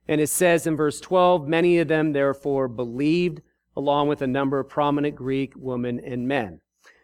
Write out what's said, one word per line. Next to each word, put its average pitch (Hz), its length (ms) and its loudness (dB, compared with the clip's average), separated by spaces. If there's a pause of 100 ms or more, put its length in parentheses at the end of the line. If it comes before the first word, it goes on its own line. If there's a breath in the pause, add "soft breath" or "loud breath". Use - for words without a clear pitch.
And 151 120 2
it 147 80 2
says 170 380 2
in 160 100 0
verse 147 220 -2
twelve, 180 480 2
"Many 170 320 4
of 160 100 0
them 156 240 2
therefore 139 560 0
believed, 147 760 -2 (340)
along 143 320 0
with 143 140 -2
a 135 40 -2
number 135 320 0
of 131 100 -6
prominent 147 460 -2
Greek 135 420 -4
women 123 440 -6
and 123 260 -8
men." 117 340 -4 (440 soft breath)